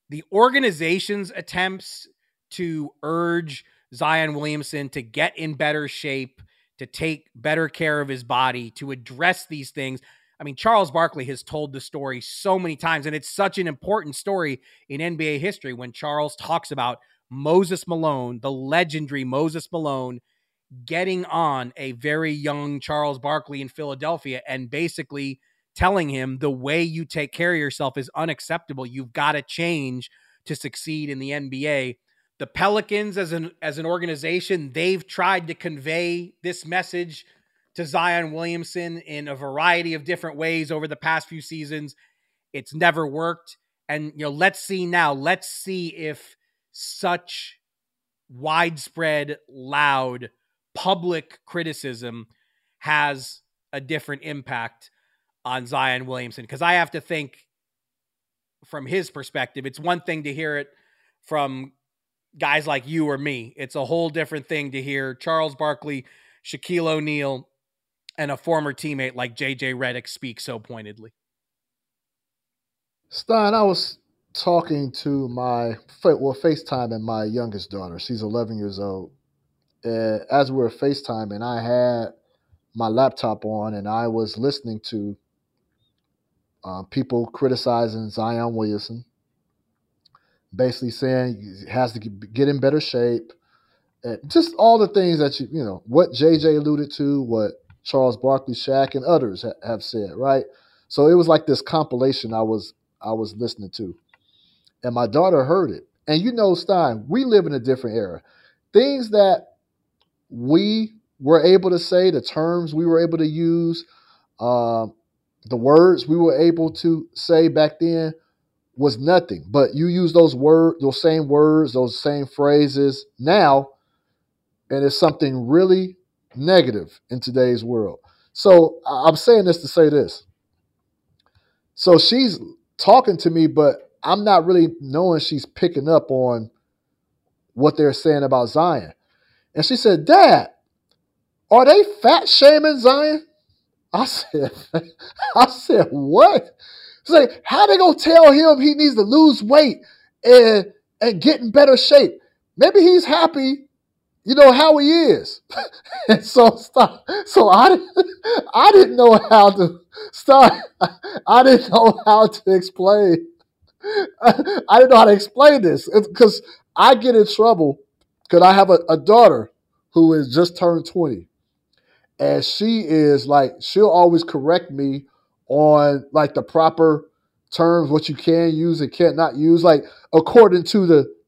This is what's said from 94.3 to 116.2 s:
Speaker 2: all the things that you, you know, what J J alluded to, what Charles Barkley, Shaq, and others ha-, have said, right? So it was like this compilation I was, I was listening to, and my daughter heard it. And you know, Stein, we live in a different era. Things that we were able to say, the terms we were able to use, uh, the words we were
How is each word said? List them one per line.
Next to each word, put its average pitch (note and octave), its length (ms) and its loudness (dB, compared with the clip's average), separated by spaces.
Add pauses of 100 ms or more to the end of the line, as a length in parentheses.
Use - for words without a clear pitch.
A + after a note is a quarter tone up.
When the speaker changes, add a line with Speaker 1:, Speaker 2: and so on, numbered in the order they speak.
Speaker 2:
all A3+ 180 4
the G#3 120 0
things F3+ 320 -2
that C#3+ 180 -4
you, B2+ 140 -10
you D#3 100 -8
know, G2 240 -12
what D3 260 0
J D#3 240 2
J D3+ 200 0
alluded D3 380 -4
to, C#3+ 280 -4
what A2 300 -4 (320)
Charles B2+ 340 -2
Barkley, C3 360 -4
Shaq, C3+ 400 -4
and B2+ 100 -8
others C3+ 380 -2
ha-, G#2+ 240 -12
have A2 160 -8
said, G2+ 320 -10
right? C3+ 300 -2 (440)
So C#3+ 180 0
it E3+ 80 6
was E3+ 120 4
like D#3 200 0
this C#3 160 -2
compilation C3 720 -4
I A2 80 -4
was, A2 320 -6 (260)
I A2 120 -10
was G#2+ 220 -8
listening G#2+ 420 -10
to, F#2+ 200 -14 (840)
and B2 120 -8
my A#2+ 120 -2
daughter D3 380 0
heard D#3+ 260 -2
it. - 140 -14 (220)
And D#3 140 -2
you A#3+ 120 -4
know, G#3 220 0
Stein, D3 540 -4
we B3 160 -4
live G#3 220 2
in D3 80 -6
a B2+ 60 -6
different A#2+ 360 -4
era. F#2 260 -8 (520)
Things B3+ 360 0
that G3 360 2 (840)
we G3+ 640 -2 (240)
were D3 240 2
able F#3 280 2
to F3 80 0
say, F3+ 320 0
the C#3+ 100 -2
terms E3 540 -6
we E3 100 -4
were E3 160 2
able E3 180 -2
to D#3+ 80 -2
use, E3 600 -4 (520)
uh, A#2 480 -2 (600)
the A#2+ 100 -6
words D#3 500 4
we D#3 100 -2
were D#3+ 220 2